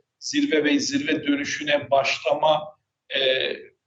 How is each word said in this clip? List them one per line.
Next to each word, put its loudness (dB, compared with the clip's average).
zirve 0
ve 4
zirve -2
dönüşüne -2
başlama, 2
e, -2